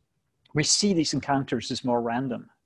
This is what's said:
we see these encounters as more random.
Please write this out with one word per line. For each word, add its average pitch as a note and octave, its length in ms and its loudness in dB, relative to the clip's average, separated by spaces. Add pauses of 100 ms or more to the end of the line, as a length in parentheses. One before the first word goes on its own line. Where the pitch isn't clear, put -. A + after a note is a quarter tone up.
(540)
we D3+ 80 2
see G3+ 300 2
these D#3+ 220 0
encounters C3+ 560 0
as B2 140 -6
more A#2+ 180 2
random. A#2+ 480 -4 (160)